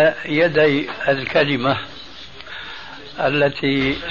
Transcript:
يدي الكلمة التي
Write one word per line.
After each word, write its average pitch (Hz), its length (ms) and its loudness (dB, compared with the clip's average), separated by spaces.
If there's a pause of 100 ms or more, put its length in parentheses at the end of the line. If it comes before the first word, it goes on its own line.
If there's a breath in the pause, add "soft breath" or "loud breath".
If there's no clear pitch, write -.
(240)
يدي 151 640 2 (180)
الكلمة 135 680 2 (1400 loud breath)
التي 143 800 2 (120)